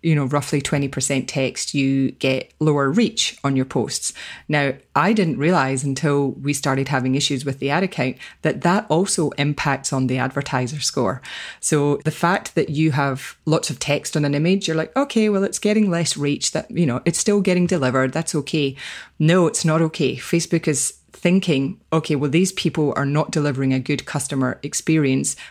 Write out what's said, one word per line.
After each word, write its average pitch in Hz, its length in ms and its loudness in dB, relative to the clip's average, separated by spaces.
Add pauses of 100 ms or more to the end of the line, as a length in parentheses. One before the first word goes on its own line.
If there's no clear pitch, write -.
you 165 100 2
know, 143 120 2
roughly 147 360 0
twenty 143 260 -2
percent 135 400 -2
text, - 460 -4
you 135 380 2
get - 480 -2
lower 143 320 2
reach - 520 0
on 139 120 2
your 131 100 2
posts. - 480 -4 (340)
Now, 143 260 0 (220)
I 170 180 4
didn't 170 260 0
realize 135 440 2
until 143 500 0
we 139 200 -4
started 135 360 -2
having 131 260 0
issues 139 280 -2
with 135 140 -6
the 139 140 -2
ad 170 120 2
account 131 340 -2 (260)
that 147 180 -2
that 190 260 2
also 165 440 0
impacts 143 600 -2
on 131 140 0
the 127 140 0
advertiser 131 600 -4
score. 127 440 -2 (360)
So 143 460 0
the 151 60 0
fact - 420 0
that 160 160 0
you 156 220 2
have 139 440 -2 (100)
lots - 260 0
of - 80 -8
text - 360 -2
on 151 100 2
an 143 100 0
image, 180 320 2
you're 160 100 0
like, 160 180 -4
"Okay, 254 320 2
well, 196 160 2
it's - 160 -4
getting 208 300 2
less 170 240 0
reach, 143 380 -2
that, - 180 -6
you 170 160 2
know, 123 200 0
it's 165 120 0
still 208 240 2
getting 180 240 2
delivered. 131 480 2
That's 160 220 -4
okay." 139 400 -2 (420)
No, 165 300 6
it's - 160 -2
not 160 180 4
okay. 156 340 0
Facebook 165 520 -2
is 147 240 0 (200)
thinking, 175 680 0 (120)
"Okay, 156 240 0
well, 143 140 0
these 175 220 2
people 151 440 0
are 139 100 0
not 147 260 0
delivering 135 420 0
a 131 60 0
good 139 260 -4
customer 131 560 -4
experience. 139 760 0 (160)